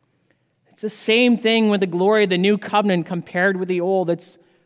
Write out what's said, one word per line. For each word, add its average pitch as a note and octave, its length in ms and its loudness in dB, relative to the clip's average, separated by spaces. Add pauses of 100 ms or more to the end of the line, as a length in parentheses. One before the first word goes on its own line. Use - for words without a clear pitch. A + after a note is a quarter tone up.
(680)
It's - 120 -20
the G#3+ 80 -6
same A#3 460 2
thing A3 340 2
with G3+ 120 0
the G3 60 2
glory F#3+ 360 2
of G3 60 0
the F3+ 80 0
new G3+ 200 2
covenant G3+ 480 -2
compared F#3 520 -2
with F#3 100 -6
the F3+ 140 -2
old. F#3 280 0
It's - 280 -6 (280)